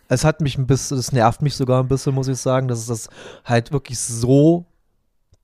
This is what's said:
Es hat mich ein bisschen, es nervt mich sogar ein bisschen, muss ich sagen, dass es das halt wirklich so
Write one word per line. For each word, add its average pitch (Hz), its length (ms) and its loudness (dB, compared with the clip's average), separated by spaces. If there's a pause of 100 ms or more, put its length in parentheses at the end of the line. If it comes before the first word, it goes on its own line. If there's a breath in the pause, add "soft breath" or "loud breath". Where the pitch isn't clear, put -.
Es 127 160 0
hat 156 160 2
mich 143 180 -2
ein 131 100 -2
bisschen, 135 300 -2
es 120 140 -4
nervt 117 300 2
mich 147 140 -2
sogar 127 280 0
ein 127 60 -4
bisschen, 135 260 -2
muss 135 140 -2
ich 131 80 -4
sagen, 131 320 -2
dass 117 100 -4
es 110 80 -10
das 117 220 -8 (340 loud breath)
halt 117 300 0
wirklich 131 260 -6
so 139 640 4 (800)